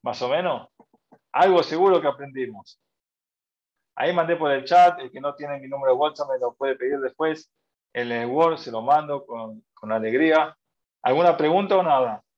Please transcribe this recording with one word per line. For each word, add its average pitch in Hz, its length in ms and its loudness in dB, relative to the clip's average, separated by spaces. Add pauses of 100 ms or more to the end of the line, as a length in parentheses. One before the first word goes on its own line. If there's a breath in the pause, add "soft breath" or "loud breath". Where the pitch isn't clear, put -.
Más 120 200 -6
o 123 60 -4
menos. 151 400 -4 (640)
Algo 175 300 4
seguro 175 380 2
que 151 80 -2
aprendimos. 131 720 -10 (1160)
Ahí 175 180 -2
mandé 170 220 0
por 156 140 0
el 135 140 -2
chat. 175 340 6
El 127 120 -14
que 131 100 -18
no 143 140 -6
tiene 143 240 -10
mi 135 100 -16
número 135 240 0
de 127 60 2
WhatsApp 147 320 -2
me 131 80 -2
lo 120 160 -4
puede 135 220 -4
pedir 135 240 -4
después. 156 500 -6 (420)
El, 120 200 -6
eh, 120 120 -4
Word 156 320 0
se - 140 -14
lo 113 100 -6
mando 143 460 -2
con, 110 360 -14 (120)
con 110 180 -8
alegría. 151 640 0 (460)
¿Alguna 165 340 2
pregunta 190 400 0
o 185 60 2
nada? 131 420 0 (140)